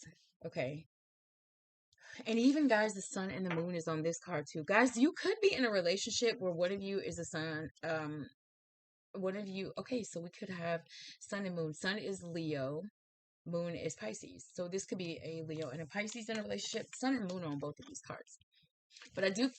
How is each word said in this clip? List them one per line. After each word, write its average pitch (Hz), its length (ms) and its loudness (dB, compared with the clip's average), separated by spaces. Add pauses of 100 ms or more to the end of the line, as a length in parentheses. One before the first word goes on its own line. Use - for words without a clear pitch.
(440)
okay. 156 420 -2 (1400)
And 226 120 4
even, 277 300 8
guys, 214 260 6
the 196 80 -8
sun 190 280 -4
and 190 140 -2
the 180 100 2
moon 170 200 0
is 165 140 -2
on 160 140 2
this 165 160 2
card 160 320 -4
too. 156 140 -4
Guys, 233 320 6
you 262 160 8
could 370 300 2
be 403 100 8
in 262 120 2
a 240 60 6
relationship 202 680 4
where 180 140 0
one 175 200 2
of 202 80 -2
you 196 200 0
is 165 180 -2
a 170 60 -4
sun, 160 460 -4 (120)
um, 151 440 -2 (880)
one 190 220 0
of 208 120 -4
you, 190 300 -4
okay, 226 240 -2
so - 180 -6
we 170 100 -8
could 202 200 -10
have 170 320 -2 (380)
sun 202 260 -4
and 180 100 -2
moon. 160 180 -2
Sun 190 240 -2
is 190 240 -4
Leo, 156 600 -2 (640)
moon 170 280 -2
is 160 200 -4
Pisces. 208 580 -10
So 180 160 -4
this 185 160 -2
could - 140 -6
be 170 260 -4
a 160 220 -6
Leo 156 240 -4
and 147 120 -6
a 160 40 -6
Pisces 214 420 -6
in 220 100 -2
a 214 40 -2
relationship. 202 520 -4
Sun 262 220 0
and 214 140 -2
moon 180 140 -4
on 147 140 -2
both 143 200 -4
of - 80 -16
these 294 140 -12
cards. - 380 -12 (760)
But 185 100 -2
I 190 60 6
do 226 280 2